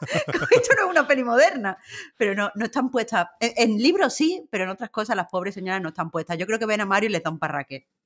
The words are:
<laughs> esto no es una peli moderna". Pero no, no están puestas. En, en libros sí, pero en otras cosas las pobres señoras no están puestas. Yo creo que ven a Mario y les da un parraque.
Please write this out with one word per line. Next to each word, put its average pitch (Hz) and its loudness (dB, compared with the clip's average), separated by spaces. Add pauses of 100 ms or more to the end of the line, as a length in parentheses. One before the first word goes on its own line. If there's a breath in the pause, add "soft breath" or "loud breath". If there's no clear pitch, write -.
<laughs> - -
esto 494 2
no 427 0
es 370 -2
una 320 4
peli 262 2
moderna". 240 2 (380 loud breath)
Pero 208 0
no, 202 -2
no 214 -4
están 262 -2
puestas. 226 0 (120)
En, 233 0
en 226 4
libros 320 4
sí, 339 0
pero 185 -2
en 185 -6
otras 196 -10
cosas 220 -2
las 180 -4
pobres 190 -4
señoras 185 -6
no 165 -6
están 160 -8
puestas. 165 -6
Yo 185 -4
creo 220 -2
que 220 -4
ven 214 0
a 202 -2
Mario 196 2
y 208 -2
les 165 -2
da 160 -4
un 160 -8
parraque. 143 -8 (180)